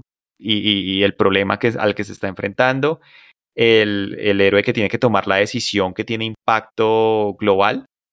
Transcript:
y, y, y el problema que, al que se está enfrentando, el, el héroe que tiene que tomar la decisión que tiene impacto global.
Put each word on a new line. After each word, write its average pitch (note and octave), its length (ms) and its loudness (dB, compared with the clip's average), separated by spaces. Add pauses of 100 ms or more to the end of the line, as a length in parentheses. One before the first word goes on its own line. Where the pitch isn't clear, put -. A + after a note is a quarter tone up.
(380)
y, G#2 200 -4
y, G2 420 -2
y G2+ 40 4
el G2 120 0
problema G2 420 2
que, A#2+ 120 0 (100)
al G#2 160 0
que G#2 80 -6
se G#2 100 -12
está - 140 -8
enfrentando, B2+ 720 -2 (560)
el, G#2 640 2
el G2 220 0
héroe G2 200 4
que A#2+ 120 -2
tiene G#2 160 -2
que A#2 100 -4
tomar G#2+ 280 0
la G2 100 2
decisión G2+ 560 -2
que A2 100 -6
tiene A2+ 220 -6
impacto A2 1120 -2
global. G#2 460 2 (280)